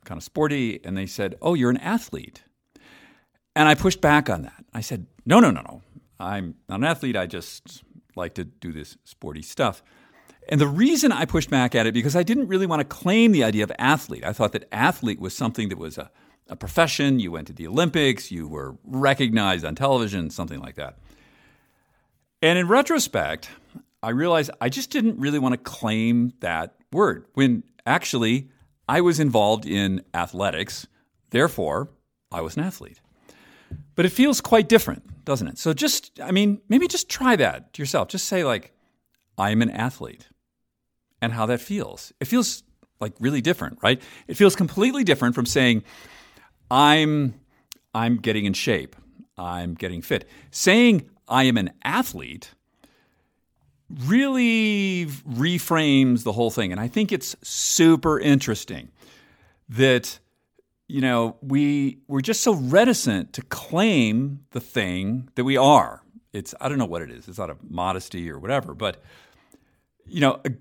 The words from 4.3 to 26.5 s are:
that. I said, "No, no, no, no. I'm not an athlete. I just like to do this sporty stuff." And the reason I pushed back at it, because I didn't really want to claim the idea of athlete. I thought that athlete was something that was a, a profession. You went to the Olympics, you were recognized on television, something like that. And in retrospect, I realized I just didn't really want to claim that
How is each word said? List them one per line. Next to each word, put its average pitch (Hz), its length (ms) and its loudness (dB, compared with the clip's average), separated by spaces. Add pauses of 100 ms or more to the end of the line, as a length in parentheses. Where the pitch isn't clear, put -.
that. - 320 -18
I 113 80 -8
said, 104 240 -10 (180)
"No, 170 160 6
no, 180 120 6
no, 73 100 -4
no. - 200 -18 (360)
I'm 92 380 -8 (120)
not 98 120 -8
an 131 60 -2
athlete. 143 320 -2
I 92 100 -2
just - 560 -14 (320)
like 87 200 -8
to - 100 -8
do 82 260 -12
this 76 320 -14
sporty - 380 -16
stuff." - 420 -4 (640)
And 143 140 2
the 147 60 4
reason 247 440 2
I 151 140 -2
pushed - 240 -2
back 127 240 0
at 113 140 2
it, 110 60 -2
because 139 220 0
I 175 60 2
didn't 233 260 0
really 190 200 -2
want 160 120 0
to 135 60 -2
claim 220 460 4
the 151 120 4
idea 107 200 2
of - 160 -4
athlete. 127 440 0
I 82 80 -4
thought 107 200 0
that - 200 -8
athlete 117 480 -2
was 92 160 -10
something 110 340 -4
that 92 100 -10
was 80 180 -14
a, - 140 -14 (360)
a - 80 -16
profession. 139 640 0
You 90 120 -2
went 82 160 -10
to - 60 -16
the 80 120 -14
Olympics, 143 640 0
you 80 160 -8
were 69 360 -12
recognized 113 800 0
on 78 80 -6
television, 107 560 -2
something 73 320 -10
like 65 140 -16
that. 71 240 -14 (1400)
And 170 160 6
in 175 80 0
retrospect, 196 800 0 (540)
I 110 80 -4
realized 156 400 0 (100)
I 123 80 -2
just 180 220 -8
didn't 226 280 0
really 143 200 0
want 127 140 0
to 123 40 -2
claim 120 840 0
that 82 340 -6 (160)